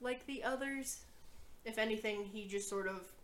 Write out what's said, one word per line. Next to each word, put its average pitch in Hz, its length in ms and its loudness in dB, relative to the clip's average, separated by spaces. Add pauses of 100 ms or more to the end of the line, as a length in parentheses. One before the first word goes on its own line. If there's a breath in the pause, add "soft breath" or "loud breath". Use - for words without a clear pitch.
like 254 240 0
the 277 180 -2
others. 262 580 2 (640)
If 220 120 -2
anything, 214 480 4
he 208 200 -4
just 202 220 2
sort 196 200 2
of 190 160 0 (200)